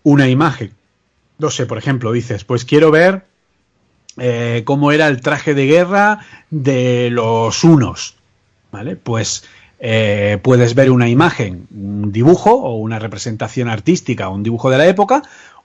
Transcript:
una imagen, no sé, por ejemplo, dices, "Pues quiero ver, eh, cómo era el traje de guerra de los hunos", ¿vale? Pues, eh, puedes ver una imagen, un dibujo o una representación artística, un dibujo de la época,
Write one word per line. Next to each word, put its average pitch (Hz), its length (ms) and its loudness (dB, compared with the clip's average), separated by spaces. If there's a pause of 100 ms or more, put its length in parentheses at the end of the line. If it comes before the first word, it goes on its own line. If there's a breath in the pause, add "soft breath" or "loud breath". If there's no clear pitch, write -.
una 143 260 4
imagen, 131 440 -2 (680)
no 151 120 -2
sé, 127 160 -6
por 110 120 -8
ejemplo, 123 320 -2
dices, 117 320 -4
"Pues 123 220 -4
quiero 151 260 4
ver, 180 320 2 (960)
eh, 120 460 -2
cómo 143 260 0
era 151 160 2
el 135 140 0
traje 147 340 -2
de 139 120 0
guerra 196 540 2 (300 loud breath)
de 127 640 0
los 113 500 -2
hunos", 135 540 2 (560)
¿vale? 123 240 -12
Pues, - 480 -6 (380 soft breath)
eh, 104 600 0
puedes 123 320 2
ver 135 160 4
una 123 180 2
imagen, 120 680 0
un 101 380 -6
dibujo 170 400 4
o 175 240 -2
una 110 220 -6
representación 113 720 -6
artística, 110 580 -2
un 98 140 -8
dibujo 117 260 -2
de 131 80 4
la 151 100 4
época, 202 360 2 (420 loud breath)